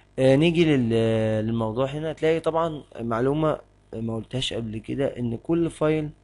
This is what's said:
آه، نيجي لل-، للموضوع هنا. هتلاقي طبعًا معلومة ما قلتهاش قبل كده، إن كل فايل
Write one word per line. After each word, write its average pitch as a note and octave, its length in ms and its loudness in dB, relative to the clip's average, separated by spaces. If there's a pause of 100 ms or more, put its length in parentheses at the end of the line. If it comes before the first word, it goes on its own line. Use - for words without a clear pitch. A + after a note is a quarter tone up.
(180)
آه، C3 180 6
نيجي E3 280 4
لل-، A2+ 840 2
للموضوع A2+ 400 -2
هنا. D3+ 240 -6
هتلاقي D#3+ 300 0
طبعًا D#3+ 420 -2 (180)
معلومة C3 580 0 (360)
ما A2+ 220 -6
قلتهاش B2+ 360 -6
قبل A2 260 -6
كده، B2 400 -4
إن A#2 180 -4
كل E3 340 0
فايل D#3 400 -2 (140)